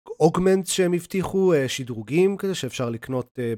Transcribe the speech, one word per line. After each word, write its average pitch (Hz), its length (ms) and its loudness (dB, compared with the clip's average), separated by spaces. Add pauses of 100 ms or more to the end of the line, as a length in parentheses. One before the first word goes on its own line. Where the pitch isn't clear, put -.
האוגמנט 185 600 2
שהם 175 260 2
הבטיחו, 185 600 0
אה, 135 160 2
שדרוגים 131 680 0
כזה 190 180 -6
שאפשר 127 340 -4
לקנות, 123 500 -6
אה, 117 180 -2